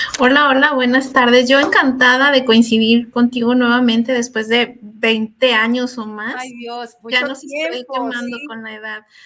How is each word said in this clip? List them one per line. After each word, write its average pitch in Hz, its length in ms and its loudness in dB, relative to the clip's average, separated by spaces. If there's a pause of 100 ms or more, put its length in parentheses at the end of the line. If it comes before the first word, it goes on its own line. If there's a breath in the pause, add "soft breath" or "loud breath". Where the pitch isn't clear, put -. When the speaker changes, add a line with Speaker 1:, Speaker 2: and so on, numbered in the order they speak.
(180 loud breath)
Speaker 1:
Hola, 285 300 4
hola, 269 240 2
buenas 254 400 0
tardes. 247 380 4
Yo 277 100 6
encantada 262 720 2
de 262 140 2
coincidir 226 640 2
contigo 240 420 0
nuevamente 240 600 2
después 233 340 -4
de 233 320 -2
veinte 226 720 -2
años 247 440 -2
o 220 80 -8
más. 214 320 -10
Speaker 2:
Ay, 254 160 -12
Dios, 240 380 -14 (180)
Speaker 1:
Ya 247 100 -2
Speaker 2:
mucho 277 80 -2
Speaker 1:
nos 269 160 -12
estoy 302 260 -8
Speaker 2:
tiempo, 247 260 -10
Speaker 1:
quemando 240 420 -8
Speaker 2:
sí. - 80 -16
Speaker 1:
con 226 180 -14
la 220 120 -14
edad, 214 300 -14 (200 soft breath)